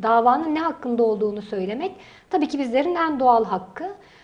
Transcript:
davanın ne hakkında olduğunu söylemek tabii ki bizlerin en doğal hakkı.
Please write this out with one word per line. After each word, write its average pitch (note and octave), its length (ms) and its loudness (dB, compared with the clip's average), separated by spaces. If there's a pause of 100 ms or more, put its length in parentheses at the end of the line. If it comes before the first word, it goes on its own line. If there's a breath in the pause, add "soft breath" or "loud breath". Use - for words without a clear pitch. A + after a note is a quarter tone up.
davanın A#3+ 520 4
ne D#4 40 -2
hakkında C4+ 440 -2
olduğunu G#3 380 0
söylemek G#3 500 -6 (380 loud breath)
tabii D#4 180 0
ki C#4+ 120 -4
bizlerin C#4 360 0
en D#4+ 240 0
doğal A#3+ 260 4
hakkı. F#3+ 400 -8 (380 soft breath)